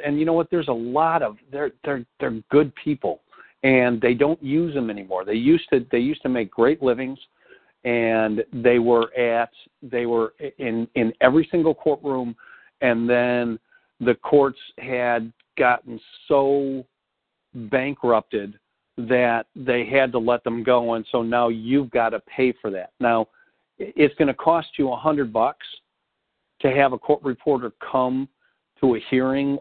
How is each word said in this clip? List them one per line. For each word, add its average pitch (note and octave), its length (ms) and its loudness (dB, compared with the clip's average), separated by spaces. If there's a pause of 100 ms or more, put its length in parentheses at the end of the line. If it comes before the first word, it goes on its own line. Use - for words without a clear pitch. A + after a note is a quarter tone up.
And D3 140 -2
you D#3 60 0
know E3 80 0
what? E3 160 0
There's E3 180 -4
a C3+ 60 -2
lot D3 480 0
of, A2 160 -4 (140)
they're, C#3+ 200 -6 (120)
they're, C3+ 220 -6 (140)
they're A#2+ 200 -6 (100)
good C#3+ 260 4
people, A#2 460 -6 (420)
and B2 360 4
they B2 140 2
don't C#3+ 280 0
use D3+ 320 -2
them B2 160 -2
anymore. F#2+ 360 -6
They G#2 80 -4
used C#3 400 2
to, A#2+ 180 2
they A#2+ 80 2
used C#3 220 -2
to C3+ 80 -4
make A#2 200 -2
great C#3+ 320 2
livings, C3 380 -2 (640)
and A2+ 600 0 (100)
they A#2+ 260 4
were A#2 380 2
at, A#2 320 0 (320)
they A#2+ 240 -4
were A2+ 280 -2 (260)
in, A2+ 360 -4
in A#2 160 0 (100)
every C#3+ 300 4
single D#3+ 220 2
courtroom, C3+ 640 -2 (460)
and A#2 280 2
then B2 500 0 (400)
the A#2 160 2
courts C#3 440 2 (180)
had A#2+ 560 -4 (240)
gotten B2 420 0 (280)
so C#3 580 0 (680)
bankrupted A#2 1040 -2 (380)
that A#2+ 480 0 (100)
they B2 300 -2
had C3 260 0
to B2 80 -2
let A#2+ 240 0
them A#2 200 -4
go, A#2+ 300 2
and A2 180 -6
so A#2+ 120 0
now A#2+ 260 0
you've A#2 420 0
gotta A2+ 300 -2
pay B2+ 400 -2
for G#2+ 80 -6
that. F#2+ 300 -10
Now, A#2 280 0 (520)
it's - 360 2
gonna C#3 180 0
cost D#3+ 440 0
you C3+ 140 0
a A#2+ 40 -4
hundred C#3 360 -2
bucks A2+ 340 -2 (960)
to C3+ 100 2
have C3+ 220 2
a A2+ 40 -4
court - 260 0
reporter B2+ 480 -2 (200)
come C3 360 -2 (540)
to B2+ 140 4
a G#2+ 40 -4 (100)
hearing C3+ 520 0